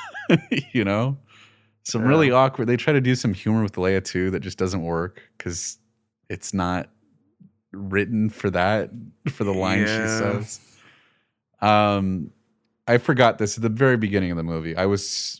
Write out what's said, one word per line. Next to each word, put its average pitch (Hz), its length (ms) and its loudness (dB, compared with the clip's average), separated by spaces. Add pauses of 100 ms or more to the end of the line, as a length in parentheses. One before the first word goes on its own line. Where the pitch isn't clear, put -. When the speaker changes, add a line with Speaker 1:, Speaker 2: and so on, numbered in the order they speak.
(280)
Speaker 1:
<laughs> - 460 0
you 120 100 2
know? 113 340 0 (680)
Some 113 200 -4
really 143 260 4
Speaker 2:
Yeah. 123 60 2
Speaker 1:
awkward, 131 320 4
they 123 100 6
try 156 160 0
to 143 80 4
do 127 140 2
some 117 180 0
humor 110 300 0
with 95 100 -2
Leia 92 300 0
too 92 280 -2
that 90 100 -2
just 95 160 -8
doesn't 95 260 -2
work 85 380 -4 (160)
'cause - 400 -8 (520)
it's - 240 -10
not 90 360 -2 (840)
written 98 580 0
for - 200 -2
that, 92 400 0 (400)
for - 140 -6
the 98 100 -2
line 95 320 0
she 110 80 0
Speaker 2:
Yeah. 110 260 -2
Speaker 1:
says. 104 400 -4 (1000)
Um, 101 720 2 (560)
I 120 100 4
forgot 120 400 4
this 104 200 -4
at 113 40 -8
the 113 80 0
very 123 280 2
beginning 98 340 0
of 85 60 -4
the 82 60 -4
movie. 82 320 -4
I 90 120 0
was, - 520 -4